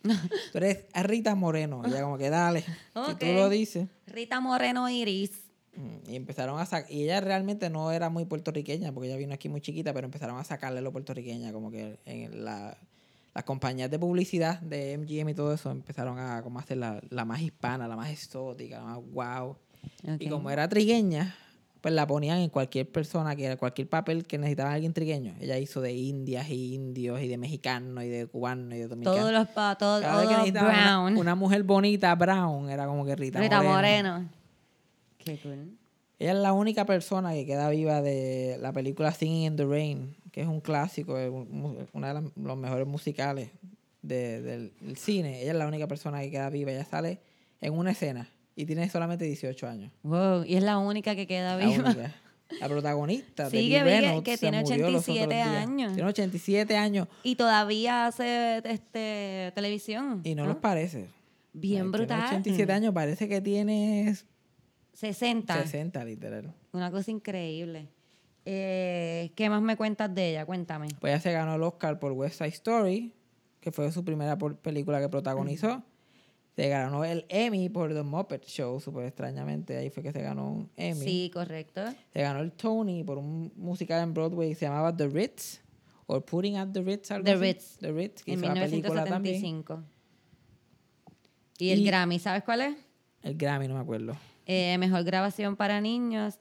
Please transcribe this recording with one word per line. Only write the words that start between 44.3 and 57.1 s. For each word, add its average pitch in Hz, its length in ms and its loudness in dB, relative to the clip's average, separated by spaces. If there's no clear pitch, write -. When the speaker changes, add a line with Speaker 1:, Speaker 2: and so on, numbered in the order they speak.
Speaker 2:
del, 120 380 -8
del 135 180 -12
cine. 151 440 -2
Ella 139 100 -2
es 165 60 2
la 151 100 0
única 151 200 -2
persona 143 340 -6
que 139 100 -6
queda 139 180 -2
viva. 143 220 -2
Ella 135 140 -4
sale 165 340 -4
en 151 120 -2
una 175 180 0
escena 131 380 -4
y 147 100 -6
tiene 165 240 0
solamente 170 360 -2
dieciocho 131 420 -6
años. 113 240 -10
Speaker 1:
Wow, 175 420 4
y 180 100 2
es 190 80 6
la 208 140 4
única 202 380 0
que 190 120 -4
queda 185 300 -2
Speaker 2:
La 190 80 2
Speaker 1:
viva. 226 240 6
Speaker 2:
única. 143 260 2
La 139 80 -2
protagonista, 147 800 0
Speaker 1:
Sí, - 80 -2
Speaker 2:
Debbie 226 120 4
Speaker 1:
que 277 140 6
vi - 60 8
que, 208 120 8
Speaker 2:
Reynolds, - 240 4
Speaker 1:
que 240 120 0
Speaker 2:
se - 40 -6
Speaker 1:
tiene 156 200 2
Speaker 2:
murió 143 160 2
los 170 100 4
otros - 80 -
Speaker 1:
ochenta - 20 2
y - 60 2
siete - 180 2
Speaker 2:
días. 226 120 2
Speaker 1:
años. 254 260 -2
Speaker 2:
Tiene 185 160 2
ochenta 190 280 0
y - 20 -2
siete 208 380 2
años. 202 300 2